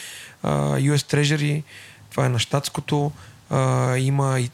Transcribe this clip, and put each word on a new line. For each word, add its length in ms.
а, 80
U 200
S 180
Treasury, 500
това 140
е 40
на 100
щатското, 720
а, 480
има 420
и 140